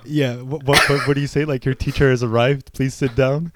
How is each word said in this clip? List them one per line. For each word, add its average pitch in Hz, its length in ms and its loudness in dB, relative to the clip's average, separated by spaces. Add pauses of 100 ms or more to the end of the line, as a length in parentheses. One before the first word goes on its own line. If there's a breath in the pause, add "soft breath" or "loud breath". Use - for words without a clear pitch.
Yeah, 135 320 0
wh-, 131 280 -8
what, 139 240 4
what, 139 180 0
what 143 60 2
do 143 80 0
you 143 60 -2
say? 143 180 -2
Like, 143 200 -4
Your 131 100 0
teacher 139 340 0
has 127 140 2
arrived, 123 500 0
please 131 200 -2
sit 127 220 -4
down? 139 400 0